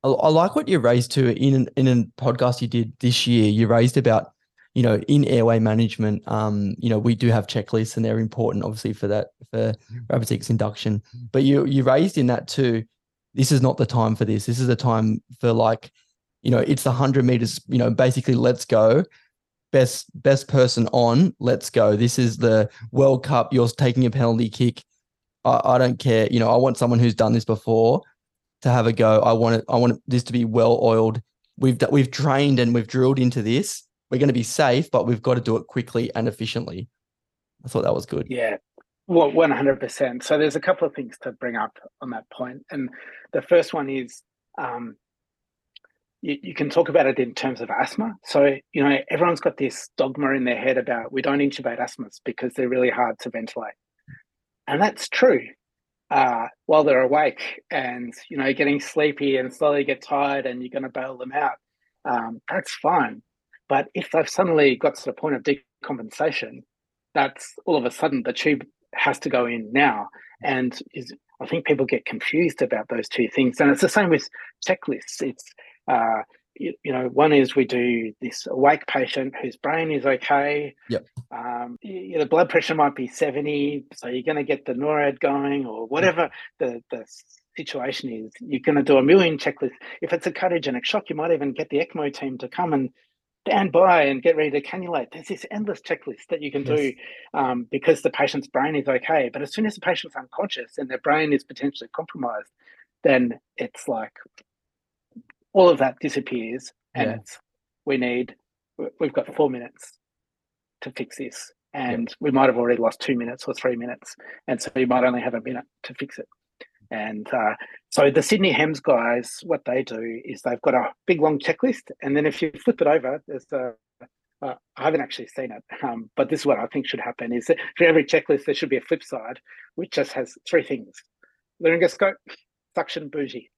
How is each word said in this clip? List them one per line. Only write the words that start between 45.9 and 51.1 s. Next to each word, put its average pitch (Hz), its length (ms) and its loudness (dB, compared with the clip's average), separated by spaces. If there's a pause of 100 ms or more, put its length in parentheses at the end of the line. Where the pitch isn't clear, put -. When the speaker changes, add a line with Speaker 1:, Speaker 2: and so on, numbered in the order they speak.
Speaker 3:
you, 143 200 -6
you 180 140 -14
can 147 140 -4
talk 165 180 2
about 151 180 4
it 135 140 0
in 123 140 -2
terms 131 260 -6
of 120 100 -10
asthma. 190 440 -4 (100)
So, 143 320 4 (160)
you 151 100 0
know, 139 160 4 (140)
everyone's 170 300 2
got 151 160 -2
this - 400 -6
dogma 135 360 -2
in 131 120 -2
their 117 200 -2
head 131 120 2
about 120 340 -4